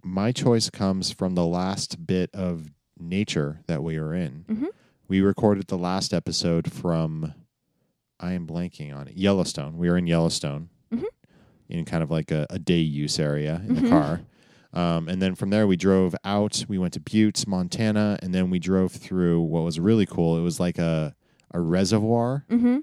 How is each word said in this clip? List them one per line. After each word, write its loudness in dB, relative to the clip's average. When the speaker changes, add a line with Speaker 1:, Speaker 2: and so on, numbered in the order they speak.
Speaker 1:
My -2
choice 2
comes -2
from -2
the 2
last -4
bit 0
of -6
nature -4
that -4
we -4
were -4
in. -6
Speaker 2:
Mm-hmm. -4
Speaker 1:
We 2
recorded 2
the -4
last -2
episode -2
from, -4
I -6
am -6
blanking -8
on -12
it, -16
Yellowstone. 2
We 2
were 6
in 2
Yellowstone 0
Speaker 2:
Mm-hmm. -4
Speaker 1:
in -4
kind -2
of, -4
like, -2
a, 0
a -8
day 2
use -2
area -2
in 2
the 0
Speaker 2:
Mm-hmm. 2
Speaker 1:
car. 2
Um, 0
and -2
then 0
from -4
there, 4
we 6
drove 4
out. 0
We -4
went -2
to -6
Butte, 2
Montana, 0
and -4
then 2
we 0
drove 2
through 2
what 0
was -2
really 6
cool. 2
It 0
was -2
like 0
a, 0
a -4
reservoir 2
Speaker 2:
Mm-hmm. 4